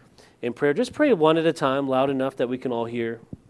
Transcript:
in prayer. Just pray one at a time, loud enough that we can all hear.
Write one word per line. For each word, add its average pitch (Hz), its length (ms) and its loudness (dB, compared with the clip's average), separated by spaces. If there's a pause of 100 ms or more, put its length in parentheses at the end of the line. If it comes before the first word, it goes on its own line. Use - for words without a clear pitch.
(420)
in 120 100 -4
prayer. 143 220 0
Just 226 180 -2
pray - 220 2
one 160 240 4
at 160 80 0
a 165 80 2
time, 139 340 -2
loud 131 220 2
enough 131 260 -4
that 127 140 -2
we 127 80 -6
can 127 160 -6
all 117 100 -2
hear. 117 380 -6 (280)